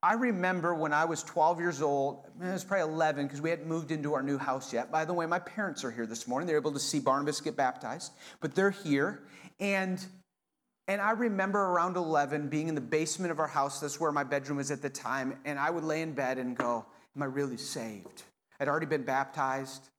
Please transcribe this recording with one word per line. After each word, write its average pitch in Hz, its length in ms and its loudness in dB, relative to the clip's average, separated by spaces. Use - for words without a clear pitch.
I 190 120 6
remember 185 600 2
when 156 180 0
I 151 140 4
was 165 160 -2
twelve 165 360 2
years 170 220 0
old, 139 460 0
I 180 100 -2
was 185 100 -4
probably 175 300 0
eleven 156 340 2
'cause 139 140 -8
we 156 80 -2
hadn't 160 180 -2
moved 160 240 -2
into 151 220 -2
our 135 100 0
new 139 140 0
house 131 340 -2
yet. 117 220 -2
By - 140 2
the 180 80 -2
way, 170 100 0
my 170 140 2
parents 180 440 -4
are 127 80 -4
here 117 140 -4
this 113 240 -8
morning. 139 180 -2
They're 156 120 4
able 143 140 0
to 139 60 -2
see - 220 0
Barnabas 143 400 2
get - 160 -4
baptized, 131 560 -2
but 143 140 -4
they're 196 160 6
here. 156 520 2
And, 190 440 0
and 202 120 2
I 214 120 4
remember 202 460 2
around 180 380 4
eleven 151 540 2
being 156 180 0
in 160 60 0
the 143 80 0
basement 160 500 0
of 151 60 -2
our 156 80 2
house. 139 340 0
That's 143 180 -6
where 156 140 2
my 143 120 2
bedroom 139 340 0
was 139 120 -2
at 139 120 -4
the 139 80 -2
time. 135 560 -4
And 147 120 -2
I 147 120 2
would 170 140 -2
lay 156 180 0
in 160 100 -4
bed 131 240 0
and 127 180 -4
go, 120 300 0
"Am 143 60 -2
I 139 40 0
really 135 300 -2
saved?" 110 680 -10
I'd 143 80 2
already 156 180 2
been 139 180 0
baptized. 135 840 -2